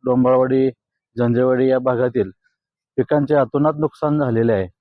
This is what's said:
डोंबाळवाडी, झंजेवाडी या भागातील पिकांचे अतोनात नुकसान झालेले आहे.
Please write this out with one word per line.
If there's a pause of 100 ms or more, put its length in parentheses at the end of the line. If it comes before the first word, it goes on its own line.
डोंबाळवाडी, (480)
झंजेवाडी
या
भागातील (680)
पिकांचे
अतोनात
नुकसान
झालेले
आहे. (140)